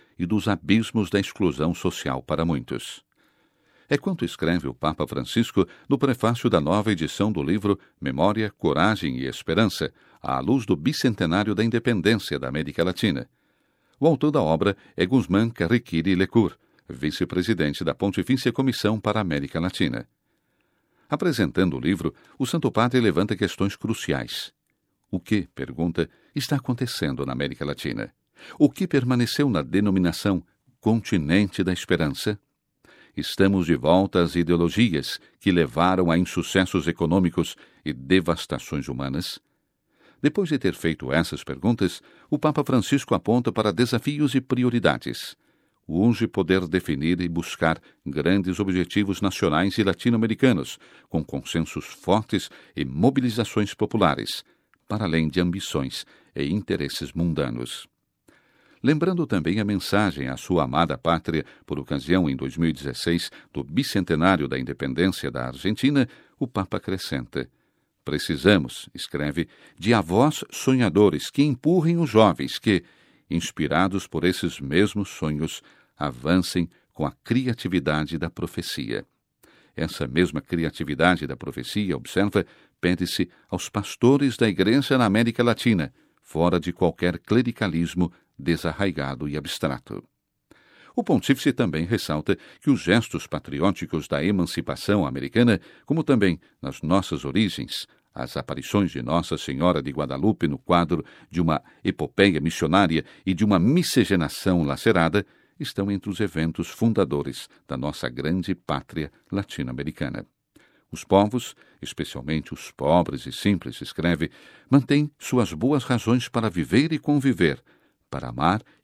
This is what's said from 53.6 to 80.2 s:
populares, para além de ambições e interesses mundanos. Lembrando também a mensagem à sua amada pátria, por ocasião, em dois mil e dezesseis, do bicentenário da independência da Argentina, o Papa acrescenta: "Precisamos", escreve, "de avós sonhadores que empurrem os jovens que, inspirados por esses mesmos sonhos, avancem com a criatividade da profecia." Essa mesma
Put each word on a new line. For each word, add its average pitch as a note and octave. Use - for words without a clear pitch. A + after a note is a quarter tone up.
populares, F#2
para G#2+
além D#2+
de F2
ambições E2+
e C#2+
interesses D#2
mundanos. C#2+
Lembrando D#3+
também F#2+
a G#2
mensagem G2
à C2
sua E2
amada D2
pátria, E2
por C#2+
ocasião, D2
em C2+
dois C2
mil E2
e D#2+
dezesseis, C#2+
do C#2+
bicentenário D#2+
da C2
independência C#2
da B1
Argentina, A#2
o C3+
Papa G2
acrescenta: C#2
"Precisamos", D2+
escreve, D2
"de G2
avós G#2+
sonhadores G2+
que -
empurrem D#3+
os E3
jovens G#2+
que, G2
inspirados E2+
por D#2+
esses F2+
mesmos F#2+
sonhos, D#2
avancem E2
com D#2
a C#2
criatividade F2+
da E2
profecia." -
Essa D#2+
mesma D2+